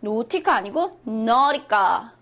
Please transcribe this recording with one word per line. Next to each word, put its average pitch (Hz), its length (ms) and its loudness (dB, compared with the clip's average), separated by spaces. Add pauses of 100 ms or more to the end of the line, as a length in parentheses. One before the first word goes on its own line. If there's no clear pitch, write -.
노티카 240 540 -2
아니고 254 500 -2
Nautica. 220 1160 0